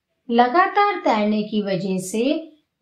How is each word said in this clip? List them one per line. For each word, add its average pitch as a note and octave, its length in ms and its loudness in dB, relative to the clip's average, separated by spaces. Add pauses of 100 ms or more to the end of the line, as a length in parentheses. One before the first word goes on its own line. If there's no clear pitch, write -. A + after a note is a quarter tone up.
(300)
लगातार F#4 640 2
तैरने G#3+ 480 0
की G#3 200 -4
वजह F#3+ 360 -2
से C4+ 480 -2 (360)